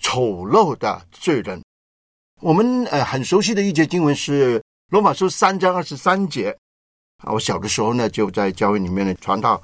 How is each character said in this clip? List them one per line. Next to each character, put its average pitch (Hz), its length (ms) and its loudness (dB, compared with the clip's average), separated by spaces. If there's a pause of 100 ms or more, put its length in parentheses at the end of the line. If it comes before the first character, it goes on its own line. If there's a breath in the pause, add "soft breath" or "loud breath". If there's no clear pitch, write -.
丑 104 440 -2
陋 151 320 2
的 95 320 -4
罪 147 300 0
人。 92 220 -8 (800)
我 160 140 2
们， 247 380 2
呃， 139 120 0
很 135 220 -4
熟 196 160 4
悉 196 100 0
的 202 120 0
一 202 100 0
节 156 100 4
经 175 200 -2
文 147 120 2
是 135 460 0 (280)
罗 196 120 2
马 185 100 4
书 185 160 0
三 190 300 0
章 180 180 2
二 180 60 -2
十 147 160 -10
三 190 320 0
节 104 260 -4 (680)
啊。 - 100 -6
我 110 60 0
小 110 180 -2
的 92 100 -6
时 120 140 -2
候 113 140 0
呢， 117 120 0
就 104 220 0
在 98 220 -2
教 101 200 0
会 104 60 2
里 92 100 -2
面 95 200 -2
呢， 92 80 0
传 98 260 -4
道 110 220 0